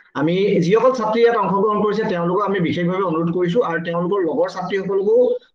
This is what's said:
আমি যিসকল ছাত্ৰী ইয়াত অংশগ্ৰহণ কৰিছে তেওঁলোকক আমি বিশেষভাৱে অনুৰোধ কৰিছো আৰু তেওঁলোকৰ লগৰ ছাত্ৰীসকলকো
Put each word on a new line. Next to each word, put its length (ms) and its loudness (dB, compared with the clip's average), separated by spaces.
আমি 460 0
যিসকল 320 4
ছাত্ৰী 280 0
ইয়াত 160 4
অংশগ্ৰহণ 460 0
কৰিছে 220 0
তেওঁলোকক 380 0
আমি 180 -2
বিশেষভাৱে 420 -2
অনুৰোধ 320 -2
কৰিছো 260 0
আৰু 240 -2
তেওঁলোকৰ 360 -2
লগৰ 280 -2
ছাত্ৰীসকলকো 920 0